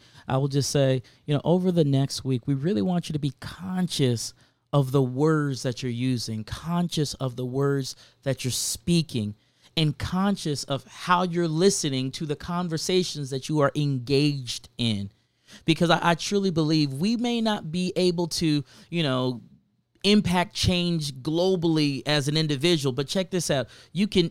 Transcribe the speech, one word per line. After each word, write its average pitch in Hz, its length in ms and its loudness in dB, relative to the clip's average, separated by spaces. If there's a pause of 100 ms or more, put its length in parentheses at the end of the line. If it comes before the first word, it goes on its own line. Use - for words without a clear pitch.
(280)
I 131 80 0
will 139 120 2
just 135 220 0
say, 131 320 2 (240)
you 147 80 0
know, 135 80 0
over 180 300 2
the 170 120 4
next 139 400 0
week, 131 220 -2
we 143 80 0
really 190 280 0
want 180 260 -2
you 156 60 -4
to 151 40 -4
be 139 220 -2
conscious 170 920 -2 (400)
of 135 200 2
the 139 100 4
words 143 600 0
that 127 200 -4
you're 127 100 -4
using, 117 520 -2
conscious 165 680 -2
of 123 220 -6
the 127 100 -6
words 139 500 -2 (280)
that 135 200 -4
you're 127 80 -2
speaking, 127 840 -2 (420)
and 156 220 2
conscious 185 640 -2
of 139 220 -4
how 175 360 0
you're 175 260 0
listening 151 640 2
to 160 140 -6
the 147 100 -4
conversations 175 960 -2
that 135 180 -6
you 151 120 2
are 139 140 4
engaged 139 920 0 (100)
in. 101 320 -2 (540)
Because 165 260 2
I, 165 120 6
I 170 120 4
truly 196 360 0
believe 156 420 2
we 196 240 0
may 240 240 -2
not 214 320 -2
be 180 240 -2
able 175 320 2
to, 151 360 0 (260)
you 170 120 -2
know, 127 380 0 (600)
impact 180 520 2
change 170 600 0
globally 156 920 0
as 147 220 0
an 147 80 0
individual, 151 560 0
but 135 160 -4
check 190 220 -2
this 175 200 -2
out. 131 180 0 (240)
You 196 140 0
can 175 240 2